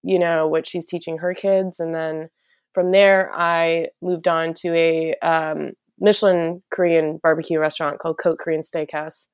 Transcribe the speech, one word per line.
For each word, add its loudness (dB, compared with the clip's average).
you 2
know, 2
what 0
she's -8
teaching -8
her -4
kids. -2
And -4
then -6
from 0
there, 6
I 0
moved -2
on 0
to -2
a, 2
um, -2
Michelin 2
Korean 2
barbecue 0
restaurant -2
called -4
Cote 0
Korean -2
Steakhouse -8